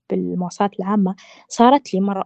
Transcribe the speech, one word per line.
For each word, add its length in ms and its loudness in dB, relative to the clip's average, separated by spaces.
بالمواصلات 680 -4
العامة، 360 -2
صارت 440 4
لي 60 -2
مرة، 260 -4